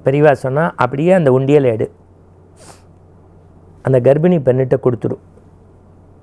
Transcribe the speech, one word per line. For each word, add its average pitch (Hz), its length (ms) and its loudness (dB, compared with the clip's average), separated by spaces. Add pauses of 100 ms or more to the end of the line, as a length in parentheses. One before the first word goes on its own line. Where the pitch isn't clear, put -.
பெரியவா 147 280 2
சொன்னா, 135 440 -4
"அப்படியே 143 360 -2
அந்த 165 200 2
உண்டியலை 135 320 2
எடு, 117 280 -2 (1900)
அந்த 131 180 0
கர்ப்பிணி 151 420 2
பெண்ணிட்ட 127 420 0
கொடுத்துடு." 123 340 -4 (1040)